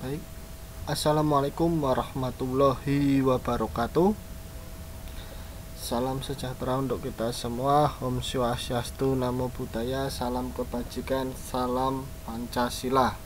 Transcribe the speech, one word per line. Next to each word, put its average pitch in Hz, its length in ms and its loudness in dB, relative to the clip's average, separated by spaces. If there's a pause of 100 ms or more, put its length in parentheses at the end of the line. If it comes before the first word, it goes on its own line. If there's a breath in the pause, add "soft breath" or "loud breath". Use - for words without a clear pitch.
Baik. 139 160 -4 (640)
Assalamualaikum 151 960 4
warahmatullahi 135 1400 2
wabarakatuh. 123 880 4 (1700 loud breath)
Salam 131 400 0
sejahtera 127 560 -2
untuk 123 240 0
kita 117 320 -2
semua. 135 640 4
Om 127 240 -2
Swastiastu, 127 960 0
Namo 127 320 0
Buddhaya, 131 640 -4
salam 123 400 -2
kebajikan, 127 800 -4
salam 131 720 -2 (160)
Pancasila. 123 1040 0